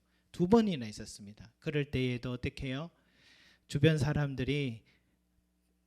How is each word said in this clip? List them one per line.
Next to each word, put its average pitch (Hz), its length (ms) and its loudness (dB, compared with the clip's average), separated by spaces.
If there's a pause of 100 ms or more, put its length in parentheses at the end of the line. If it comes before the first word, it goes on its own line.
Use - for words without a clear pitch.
(300)
두 175 180 0
번이나 190 380 4
있었습니다. 107 720 -14
그럴 147 320 -2
때에도 127 420 -2
어떻게 135 360 -8
해요? 143 220 -8 (760)
주변 156 320 4
사람들이 139 840 0 (1040)